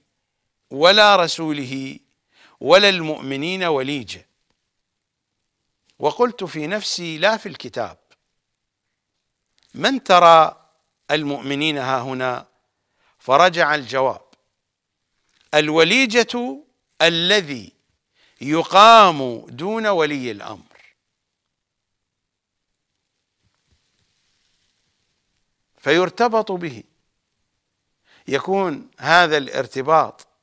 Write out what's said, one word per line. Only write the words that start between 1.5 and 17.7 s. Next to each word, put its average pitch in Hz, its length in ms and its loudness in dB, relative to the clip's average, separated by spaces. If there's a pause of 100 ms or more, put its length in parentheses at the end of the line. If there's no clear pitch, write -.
ولا 180 280 6
المؤمنين 160 760 -4
وليجة. 139 640 -6 (1700)
وقلت 208 460 -4
في 156 220 -10
نفسي: 175 520 -8
لا 202 180 0
في 208 120 -12
الكتاب، 120 500 -12 (1800)
من 262 300 -4
ترى 165 640 6 (400)
المؤمنين 143 680 -4
ها 131 220 -4
هنا؟" 127 460 -8 (720)
فرجع 160 560 2
الجواب: 131 500 -4 (1300)
"الوليجة 226 1080 0 (380)
الذي 165 680 0 (680)